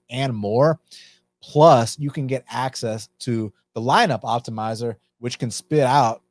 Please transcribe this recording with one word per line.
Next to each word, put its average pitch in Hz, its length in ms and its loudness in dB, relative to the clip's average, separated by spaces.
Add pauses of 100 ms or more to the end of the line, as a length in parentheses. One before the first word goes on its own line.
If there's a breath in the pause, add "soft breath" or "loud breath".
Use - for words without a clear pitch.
and 131 240 -4
more. 113 460 2 (640 loud breath)
Plus, 147 560 4
you 143 120 -6
can 139 160 -6
get 127 220 -6
access 120 600 -6 (100)
to 110 320 -4 (220)
the 113 80 -8
lineup 143 400 0
optimizer, 113 760 -6 (220)
which 120 220 -10
can 120 100 -6
spit 147 340 -2
out 127 480 2